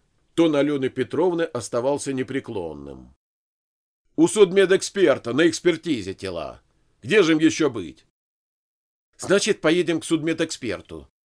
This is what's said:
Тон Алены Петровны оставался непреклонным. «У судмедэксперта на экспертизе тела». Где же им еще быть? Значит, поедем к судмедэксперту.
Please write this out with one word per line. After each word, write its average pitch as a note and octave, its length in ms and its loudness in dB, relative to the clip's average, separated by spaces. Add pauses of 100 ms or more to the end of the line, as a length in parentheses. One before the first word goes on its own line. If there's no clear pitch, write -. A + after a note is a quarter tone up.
(320)
Тон D#3+ 220 2
Алены C#3 340 0
Петровны E3 540 -2
оставался C3+ 720 -4
непреклонным. D#2+ 1000 -8 (1000)
«У D#3+ 120 4
судмедэксперта F#3 1080 2
на D#3 140 4
экспертизе D#3 680 -2
тела». D#2+ 480 -10 (380)
Где F#3+ 220 2
же D#3+ 100 4
им D#3 60 2
еще D#3 300 2
быть? F#2 360 -12 (1120)
Значит, G3 440 0
поедем D#3+ 380 2
к - 60 -14
судмедэксперту. D3 1040 -4 (160)